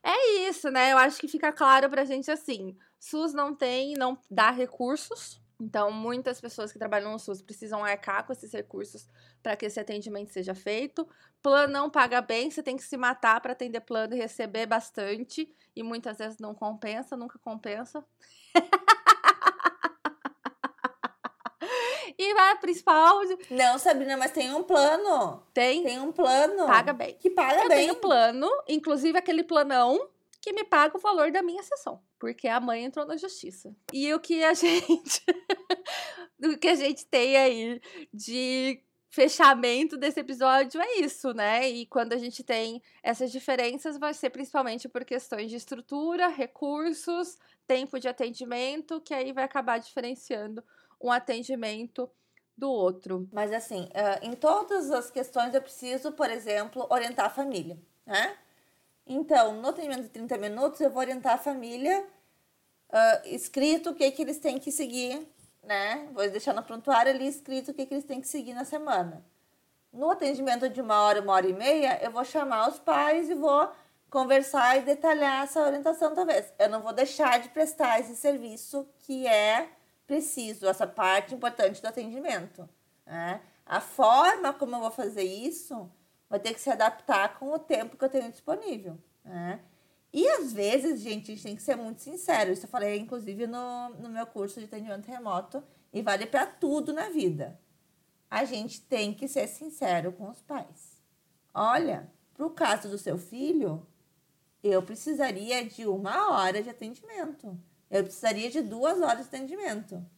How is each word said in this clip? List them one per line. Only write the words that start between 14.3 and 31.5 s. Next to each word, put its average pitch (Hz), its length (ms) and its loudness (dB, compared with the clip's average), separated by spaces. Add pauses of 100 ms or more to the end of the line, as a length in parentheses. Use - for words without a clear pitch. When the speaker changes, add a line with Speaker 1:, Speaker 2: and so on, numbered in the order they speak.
Speaker 1:
bastante. 226 920 -4 (220)
E 226 60 -10
muitas 226 340 -8
vezes 220 220 -10
não 214 160 -10
compensa, 214 640 -6
nunca 240 220 -14
compensa. 226 640 -10 (520)
<laughs> 381 360 4 (3250)
E 403 160 0
vai 381 180 10
a 415 40 4
principal 349 640 6 (300)
Speaker 2:
Não, 254 280 6
Sabrina, 277 360 4
mas 262 180 -2
tem 262 200 -2
um 320 100 0
plano. 311 800 4 (120)
Speaker 1:
Tem? 254 280 4
Speaker 2:
Tem 254 160 -2
um 285 140 -4
plano. 311 540 4
Speaker 1:
Paga 240 260 6
bem. - 260 -6
Speaker 2:
Que 370 120 2
paga 339 320 4
Speaker 1:
Eu 453 60 2
Speaker 2:
bem. 285 100 8
Speaker 1:
tenho 320 160 2
plano, 262 520 4 (220)
inclusive 302 480 0
aquele 349 260 2
planão 285 640 2 (340)
que 427 120 -6
me 427 120 -2
paga 302 320 4
o 370 40 -4
valor 330 300 2
da 359 120 2
minha 359 200 -4